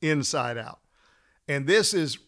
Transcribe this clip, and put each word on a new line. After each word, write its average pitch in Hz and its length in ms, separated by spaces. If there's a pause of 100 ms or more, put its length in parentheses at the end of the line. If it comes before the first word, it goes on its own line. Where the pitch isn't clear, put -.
inside 135 560
out. 110 220 (680)
And 139 180
this 202 280
is, 156 240 (100)